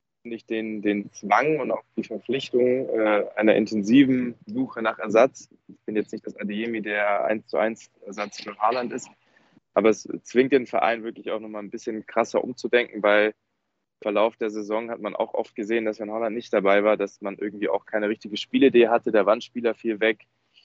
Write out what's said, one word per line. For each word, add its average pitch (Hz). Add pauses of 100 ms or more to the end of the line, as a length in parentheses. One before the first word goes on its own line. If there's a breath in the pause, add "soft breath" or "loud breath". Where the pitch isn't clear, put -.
(220)
finde 117
ich, 107
den, 110
den 104
Zwang 127
und 110
auch 110 (140)
die 110
Verpflichtung, 127
äh, 107 (100)
einer 107
intensiven 120 (100)
Suche 117
nach 110
Ersatz. 110 (180)
Ich -
bin 107
jetzt 104
nicht, 110
dass 98
Adeyemi 107
der 104
eins 110
zu -
eins 110 (160)
Ersatz 104
für 104
Haaland 120
ist, 127 (640 soft breath)
aber 104
es - (140)
zwingt 127
den 131
Verein 110
wirklich 110
auch 110
nochmal 107
ein 98
bisschen 110
krasser -
umzudenken, 120
weil 104
im -
Verlauf 107
der 110
Saison 107
hat 113
man 104
auch 113
oft -
gesehen, 113
dass 107
wenn 104
Haaland 110
nicht 120
dabei 101
war, 107
dass 98
man 98
irgendwie 101
auch 101
keine 107
richtige 104
Spielidee 120
hatte, 113
da 104
waren 110
Spieler 117
viel 110
weg, 110 (360 soft breath)